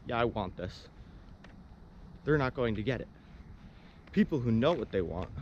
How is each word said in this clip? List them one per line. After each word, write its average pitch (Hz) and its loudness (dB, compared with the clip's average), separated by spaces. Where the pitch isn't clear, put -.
"Yeah, 120 0
I 120 6
want 101 -2
this," - -8
they're 151 4
not 131 2
going 113 2
to 107 -2
get 123 -2
it. - -10
People 190 4
who 120 2
know 127 6
what 123 -2
they 95 2
want 82 -4